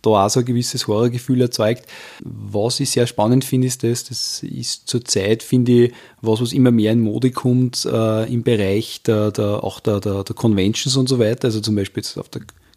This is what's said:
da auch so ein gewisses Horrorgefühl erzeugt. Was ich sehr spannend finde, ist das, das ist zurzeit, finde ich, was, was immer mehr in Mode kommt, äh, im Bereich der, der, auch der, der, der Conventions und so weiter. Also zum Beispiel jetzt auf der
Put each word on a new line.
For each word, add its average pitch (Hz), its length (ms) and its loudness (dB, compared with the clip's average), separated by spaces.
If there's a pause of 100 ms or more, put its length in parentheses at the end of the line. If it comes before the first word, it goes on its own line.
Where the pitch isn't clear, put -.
da 104 240 4
auch 107 40 2
so 131 120 0
ein 120 40 0
gewisses 123 420 -2
Horrorgefühl 120 540 0
erzeugt. 117 440 0 (380)
Was 104 560 -4
ich 139 120 -4
sehr 120 160 2
spannend 123 380 0
finde, 127 220 0
ist - 160 -6
das, 120 220 -2
das - 380 -8
ist - 440 -8
zurzeit, 113 560 -2
finde 120 420 4
ich, 120 80 0 (280)
was, 110 200 0
was 123 120 -4
immer 127 180 4
mehr 110 220 4
in 117 80 4
Mode 117 300 0
kommt, 127 540 0
äh, 113 480 0
im 117 100 -2
Bereich 104 600 0
der, 107 280 2
der, 104 320 -2
auch - 160 -8
der, 104 200 -2
der, 98 240 -4
der 110 120 -10
Conventions 110 600 2
und 131 120 2
so 127 100 2
weiter. 117 260 0
Also 110 160 0
zum 107 140 -2
Beispiel - 280 -4
jetzt - 140 -12
auf - 120 -12
der - 120 -12 (360)